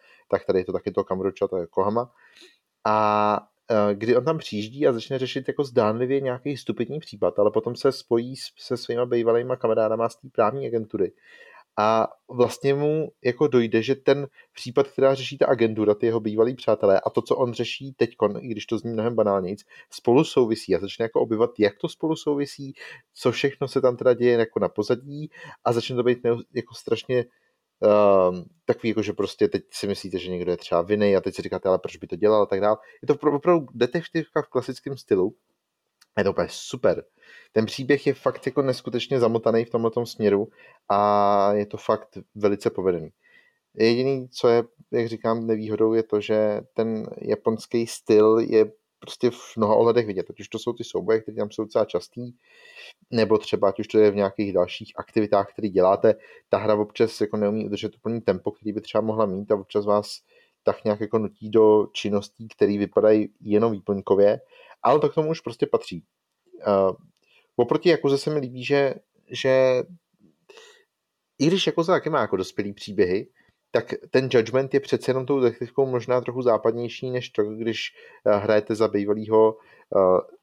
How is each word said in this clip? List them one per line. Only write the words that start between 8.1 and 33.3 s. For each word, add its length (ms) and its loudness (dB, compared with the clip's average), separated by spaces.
s, 220 -16
se 180 -6
svýma 300 -4
bývalýma 500 0
kamarádama 520 0
z 80 -10
té 160 -20
právní 340 0
agentury. 460 -2
A 300 2
vlastně 460 0
mu 380 -2
jako 220 0
dojde, 360 2
že 120 -2
ten 340 0
případ, 360 -2
která 260 2
řeší 240 -8
ta 80 2
agentura, 480 2
ty 120 -2
jeho 140 0
bývalí 340 0
přátelé 460 2
a 100 -2
to, 120 -2
co 140 -2
on 160 -2
řeší 400 -8
teďkon, 480 -2
i 80 -12
když 180 -8
to 120 -4
zní 140 -8
mnohem 220 -4
banálnějc, 460 0
spolu 340 2
souvisí 520 0
a 40 -6
začne 220 -8
jako 180 -2
objevovat, 380 0
jak 200 0
to 100 -6
spolu 280 -6
souvisí, 580 -6
co 180 0
všechno 360 -4
se 120 -2
tam 160 2
teda 180 4
děje 240 2
jako 220 -2
na 80 0
pozadí 640 -6
a 80 0
začne 240 -4
to 60 0
být 220 0
neu-, 200 0
jako 200 -8
strašně, 500 -4
ehm, 640 4
takový, 240 -2
jako 140 0
že 100 -4
prostě 360 0
teď 220 -2
si 160 -8
myslíte, 320 -6
že 120 -8
někdo 200 -4
je 60 -2
třeba 260 -2
vinnej 340 2
a 40 2
teď 140 -6
si 80 -8
říkáte, 260 -4
„Ale 100 2
proč 180 -10
by 100 -14
to 100 -8
dělal?“ 260 4
a 40 2
tak 140 -4
dál. 180 0
Je 40 -6
to 80 2
opr-, 220 0